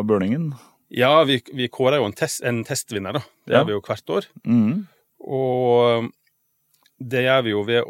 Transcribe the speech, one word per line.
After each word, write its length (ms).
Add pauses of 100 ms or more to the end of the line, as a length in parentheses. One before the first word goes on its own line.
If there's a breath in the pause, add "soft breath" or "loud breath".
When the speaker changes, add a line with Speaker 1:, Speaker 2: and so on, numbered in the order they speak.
Speaker 1:
børningen? 460 (380 soft breath)
Speaker 2:
Ja, 340
vi, 160 (100)
vi 160
kårer 320
jo 80
en 80
test-, 320
en 160
testvinner, 540
da. 60 (200)
Det 140
Speaker 1:
Ja. 20
Speaker 2:
gjør 80
vi 80
jo 80
hvert 320
år. 140 (160)
Speaker 1:
Mhm. 320 (440 soft breath)
Speaker 2:
Og 920 (880)
det 240
gjør 180
vi 80
jo 160
ved 240